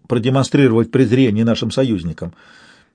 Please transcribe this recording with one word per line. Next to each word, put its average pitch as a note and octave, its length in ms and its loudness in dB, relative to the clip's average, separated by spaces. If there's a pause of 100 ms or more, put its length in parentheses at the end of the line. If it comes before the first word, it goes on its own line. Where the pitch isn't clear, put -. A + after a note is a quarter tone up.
продемонстрировать B2 840 0
презрение A#2+ 540 2
нашим A2 260 -2
союзникам. E2+ 640 -4 (600)